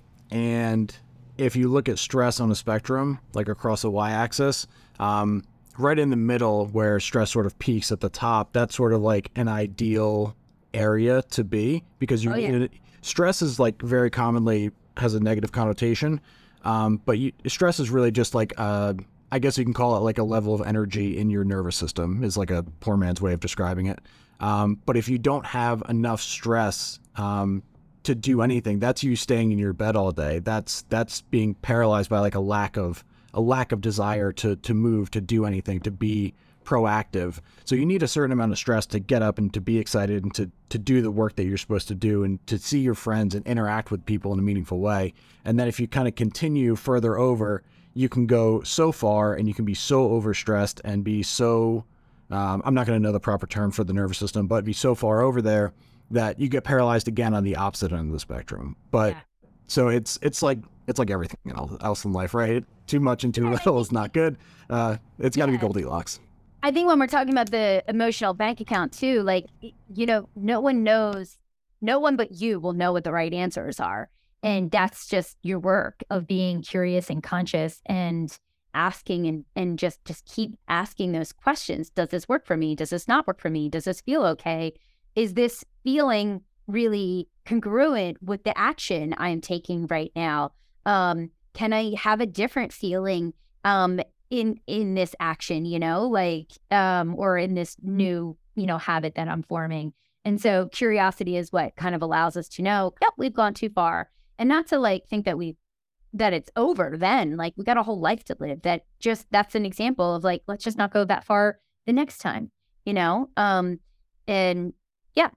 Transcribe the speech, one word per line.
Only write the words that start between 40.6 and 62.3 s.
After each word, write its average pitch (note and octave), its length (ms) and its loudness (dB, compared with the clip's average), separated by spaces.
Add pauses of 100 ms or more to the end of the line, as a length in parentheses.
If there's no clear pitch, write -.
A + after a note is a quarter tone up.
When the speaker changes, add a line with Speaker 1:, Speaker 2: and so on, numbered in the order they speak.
Speaker 1:
to - 100 -6
do B2+ 240 2
the A2+ 80 0
work G#2+ 280 0
that G2 80 0
you're G2 120 0
supposed G2+ 300 -4
to G#2 80 -6
do G2+ 300 2
and G2 220 -2
to G#2+ 120 -2
see - 200 -2
your B2+ 140 2
friends G#2+ 420 0
and G#2 120 -6
interact A2 420 -2
with F#2+ 160 -4
people G2+ 280 -2
in F#2+ 60 0
a - 20 0
meaningful G2 380 0
way. G2 340 0 (320)
And A#2 120 2
then A#2+ 120 2
if A2+ 100 -4
you A#2+ 80 -2
kinda B2+ 240 0
continue B2 640 0
further A2+ 420 2
over, A2 460 2 (300)
you B2+ 160 2
can A#2+ 180 2
go A2+ 360 4
so D#3+ 280 2
far G#2 420 2
and G#2 140 0
you G#2+ 60 -2
can A2+ 100 -4
be G2+ 100 0
so C3 360 2
overstressed G#2 720 0
and G2+ 220 -4
be G#2 180 0
so, A2+ 600 2 (460)
um, G2 340 -2
I'm C3+ 80 2
not B2+ 120 4
gonna A2+ 140 2
know G#2+ 140 2
the G2+ 80 0
proper G2+ 260 0
term G#2 240 0
for G#2+ 140 -2
the F#2 80 -2
nervous F#2+ 240 0
system, G2+ 300 -2
but G#2+ 180 0
be A2 80 -2
so B2+ 200 2
far A2 280 2
over B2 200 2
there G#2+ 300 2 (400)
that A2+ 260 0
you C3+ 120 -2
get C3 160 0
paralyzed A#2+ 420 2
again A2+ 260 0
on G2+ 120 2
the G2 100 0
opposite G2 380 -2
end E2 140 -2
of D#2 40 -4
the D2+ 80 -4
spectrum. - 560 -10 (160)
But G#2+ 220 2
Speaker 2:
Yeah. D#2+ 80 -12 (460)
Speaker 1:
so B2+ 200 2
it's, A#2 340 0
it's - 200 -2
like, C3+ 180 2 (280)
it's - 120 -2
like G#2+ 120 0
everything F2+ 440 -6
else, D2 240 -8
else G#2 240 -4
in G#2 80 -2
life, F#2 220 -2